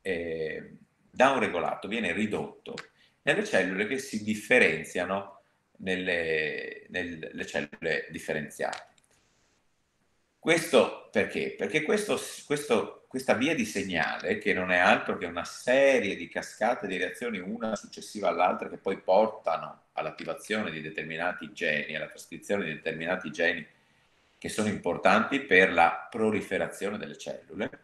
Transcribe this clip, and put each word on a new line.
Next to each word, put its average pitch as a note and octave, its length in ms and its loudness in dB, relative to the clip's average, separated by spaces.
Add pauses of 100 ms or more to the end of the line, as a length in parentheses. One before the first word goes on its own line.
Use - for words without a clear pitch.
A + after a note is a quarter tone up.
eh, E2 720 -6 (360)
da C3+ 200 6
un C3 100 2
regolato, F2 480 -2
viene G2+ 240 -2
ridotto F2 640 -4 (480)
nelle F#3 240 0
cellule F#2+ 420 0
che C3+ 120 -2
si G#2+ 240 -6
differenziano F#2+ 1160 0 (360)
nelle, E2+ 1120 -2
nelle F2 560 -8
cellule D#2 640 -4
differenziate. D2 760 -6 (1500)
Questo D#3+ 720 4
perché? F2 440 0
Perché G#2+ 280 -2
questo, D3+ 360 0 (260)
questo, A#2+ 600 -2
questa B2 280 0
via C#3 180 2
di A#2+ 120 0
segnale, F2+ 760 -2
che F#2+ 140 0
non F2+ 180 0
è F2+ 60 6
altro G2 400 4
che F2 80 -6
una E2+ 200 -6
serie B2+ 720 4
di E2+ 120 -10
cascate G#2+ 600 -2
di F#2 100 -4
reazioni, F2+ 420 -4
una A2 360 -4
successiva - 540 -4
all'altra, F2+ 380 2
che - 100 -12
poi G2 200 -2
portano E2 840 2 (100)
all'attivazione E2 800 -6
di D#2 100 -8
determinati D#2+ 680 -6
geni, D2+ 440 -2
alla D2+ 120 -6
trascrizione F2+ 580 -4
di D#2 80 -4
determinati E2 580 -4
geni E2 360 0 (680)
che - 100 -10
sono G#2+ 220 0
importanti G2 720 2
per F#2 320 8
la E2 360 6
proliferazione G2 880 -2
delle D2 200 -10
cellule D#2+ 520 -8 (140)